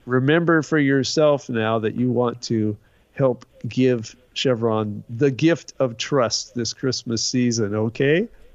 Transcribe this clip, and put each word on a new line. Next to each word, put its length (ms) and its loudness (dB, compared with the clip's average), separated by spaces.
remember 560 2
for 180 0
yourself 680 2
now 300 0
that 160 -2
you 160 0
want 320 -2
to 340 -2
help 340 -2
give 500 0
Chevron 720 -2
the 220 0
gift 480 0
of 180 -2
trust 580 -2
this 180 -4
Christmas 520 -4
season, 500 0
okay? 540 0